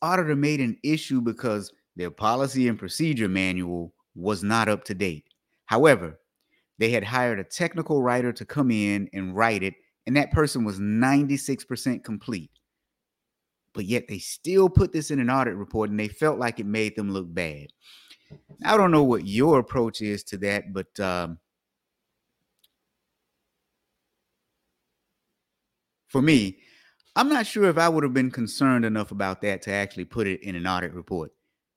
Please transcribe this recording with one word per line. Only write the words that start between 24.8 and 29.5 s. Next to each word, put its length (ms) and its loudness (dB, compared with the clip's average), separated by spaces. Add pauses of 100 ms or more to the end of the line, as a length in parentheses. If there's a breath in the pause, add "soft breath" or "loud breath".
for 140 2
me, 360 4 (580 soft breath)
I'm 120 4
not 180 2
sure 180 0
if 140 4
I 100 6
would 160 2
have 100 0
been 160 2
concerned 540 0
enough 280 -2
about 300 -4
that 200 -2